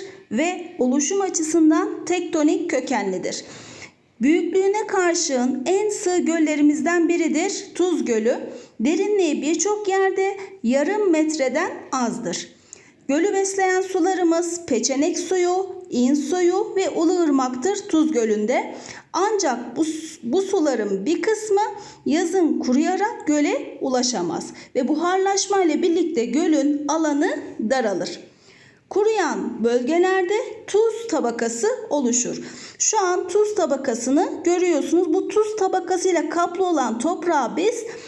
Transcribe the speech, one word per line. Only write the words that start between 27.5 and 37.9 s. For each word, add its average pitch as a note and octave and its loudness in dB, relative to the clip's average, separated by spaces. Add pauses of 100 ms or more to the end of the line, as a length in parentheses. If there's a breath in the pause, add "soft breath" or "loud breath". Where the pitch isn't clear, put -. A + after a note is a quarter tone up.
daralır. G#3 -2 (720 soft breath)
Kuruyan F4+ 0
bölgelerde F4 0
tuz A4 2
tabakası A#3 -2 (220)
oluşur. - 0 (380 loud breath)
Şu - 0
an F4+ 0
tuz G#4 0
tabakasını C#4 0 (140)
görüyorsunuz. E4+ 2
Bu F#4+ 0
tuz G#4+ 0
tabakasıyla F4+ 0
kaplı F4 0
olan B3+ 0
toprağa D#4 0
biz G#4 -2 (220 loud breath)